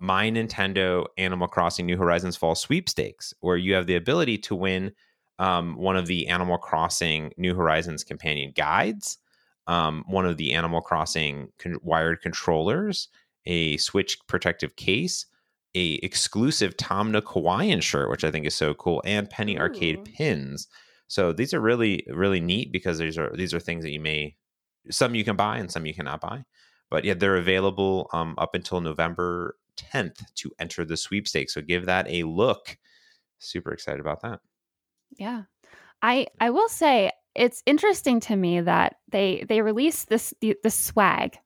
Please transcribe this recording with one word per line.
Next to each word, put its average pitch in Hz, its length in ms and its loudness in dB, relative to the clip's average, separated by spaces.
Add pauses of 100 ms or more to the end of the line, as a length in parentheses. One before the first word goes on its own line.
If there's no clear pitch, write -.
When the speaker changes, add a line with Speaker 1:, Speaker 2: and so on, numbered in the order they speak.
Speaker 1:
My 95 300 2
Nintendo 95 760 0 (120)
Animal 92 280 0
Crossing 87 400 0
New 90 120 2
Horizons 87 380 2
Fall 82 200 2
Sweepstakes, - 840 -4
where 90 160 2
you 92 180 2
have 92 120 2
the 90 100 2
ability 123 420 2
to 107 180 -4
win, 95 360 -2 (460)
um, 87 380 0
one 92 200 2
of 90 100 0
the 85 200 -2
Animal 87 320 0
Crossing 80 800 0
New 90 180 0
Horizons 82 480 0
companion 73 540 -6
guides, 143 640 0 (500)
um, 80 400 0
one 92 180 2
of 85 100 0
the 76 160 -2
Animal 82 280 0
Crossing 78 800 -2
con-, 87 240 -8
wired 82 400 2
controllers, 101 840 -2 (380)
a 82 300 0
Switch - 500 0
protective 87 500 -2
case, - 500 -2 (480)
a 87 280 0
exclusive - 760 0
Tom 104 360 -2
Nook 104 160 0
Hawaiian 98 520 2
shirt, 71 300 0
which - 140 -2
I 80 60 2
think 76 160 -4
is 76 80 -2
so 76 200 0
cool, 85 300 -2
and 104 240 0
Penny 104 300 -4
Arcade 85 400 0
Speaker 2:
Ooh. 98 60 -12
Speaker 1:
pins. 76 640 -4 (420)
So 90 240 2
these 107 220 -2
are 156 60 0
really, 113 480 2
really 92 320 2
neat 92 320 -2
because 90 260 -2
these 80 200 -4
are, 78 180 -2
these 87 180 -4
are 87 60 -2
things 85 240 -6
that 76 60 -6
you 73 100 -8
may, 76 340 -4 (560)
some 120 240 0
you 110 100 0
can 101 120 0
buy 107 220 0
and 101 120 -8
some 82 160 -6
you 78 80 -6
cannot 78 280 -6
buy. 123 220 -10 (460)
But - 140 0
yeah, 98 100 0
they're 95 220 4
available, 95 800 2
um, 82 240 -2
up - 160 -2
until 92 260 -2
November 85 760 -2 (200)
tenth - 460 -6 (140)
to - 220 -10
enter 85 280 -6
the 80 100 -4
sweepstakes. 98 580 -4
So 85 60 -6
give 87 260 -2
that 92 220 0
a 87 160 -2
look. 95 540 -2 (600)
Super - 340 -8
excited 71 280 -8
about 76 220 -6
that. 113 180 -10 (760)
Speaker 2:
Yeah. 220 260 -10 (600)
I, 247 240 4 (140)
I 233 100 4
will 392 180 4
say 262 440 4 (220)
it's - 320 2
interesting 294 540 4
to 214 160 0
me 175 240 4
that 175 360 4 (140)
they, 190 380 2
they 220 140 4
released 226 460 2
this, - 320 0
the, 214 220 2
the 220 80 4
swag - 760 2